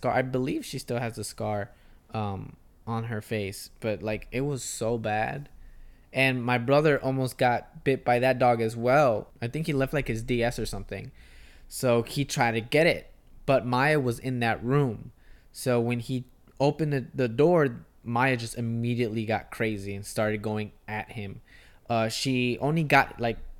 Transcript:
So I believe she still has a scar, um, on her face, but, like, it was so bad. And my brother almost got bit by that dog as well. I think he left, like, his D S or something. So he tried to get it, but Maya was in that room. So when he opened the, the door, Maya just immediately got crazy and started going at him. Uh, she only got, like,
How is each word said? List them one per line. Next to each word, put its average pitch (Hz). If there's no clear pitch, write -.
So 127
I 123
believe 131
she 139
still -
has 113
a 107
scar, 107
um, 101
on 113
her 113
face, 104
but, 107
like, 107
it 123
was 139
so 117
bad. 113
And 131
my 123
brother 139
almost 131
got -
bit 131
by 123
that 127
dog 123
as 113
well. 123
I 117
think 156
he 165
left, 135
like, 139
his 110
D 120
S 120
or 113
something. 101
So 120
he 135
tried 120
to 113
get 147
it, 107
but 127
Maya 139
was 123
in 123
that 113
room. 123
So 123
when 120
he 127
opened 143
the, 131
the 127
door, 139
Maya 123
just 117
immediately 117
got 107
crazy 101
and 98
started 107
going 107
at 107
him. 107
Uh, 113
she 123
only 160
got, 139
like, 117